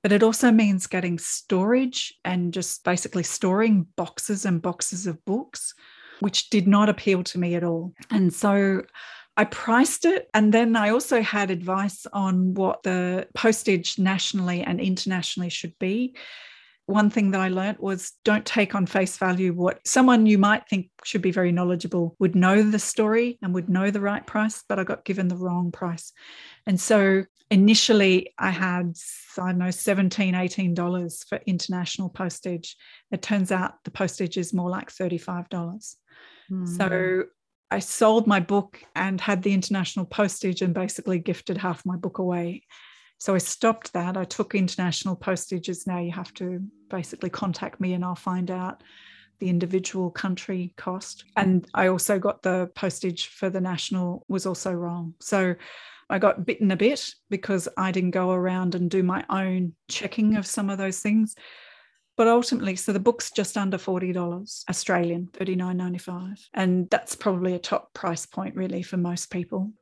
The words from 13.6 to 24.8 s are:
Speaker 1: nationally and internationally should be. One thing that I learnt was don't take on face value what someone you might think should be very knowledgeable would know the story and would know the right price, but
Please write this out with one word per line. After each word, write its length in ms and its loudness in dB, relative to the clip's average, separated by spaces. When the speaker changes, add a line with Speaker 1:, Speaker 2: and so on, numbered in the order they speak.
Speaker 1:
nationally 680 0
and 180 -4
internationally 680 -2
should 280 -10
be. 380 -2
One 220 4
thing 220 2
that 100 0
I 80 2
learnt 320 -2
was 300 -4
don't 200 2
take 300 0
on 120 2
face 300 0
value 360 0
what 340 -2
someone 400 6
you 100 8
might 320 4
think 200 -2
should 180 -2
be 80 2
very 220 2
knowledgeable 680 0
would 160 2
know 260 6
the 200 2
story 600 0
and 140 -4
would 140 -2
know 240 2
the 80 -2
right 260 -4
price, 420 -2
but 120 -2